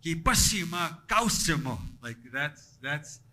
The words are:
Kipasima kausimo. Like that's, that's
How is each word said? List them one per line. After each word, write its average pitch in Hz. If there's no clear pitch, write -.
Kipasima 170
kausimo. 160
Like 117
that's, 147
that's 147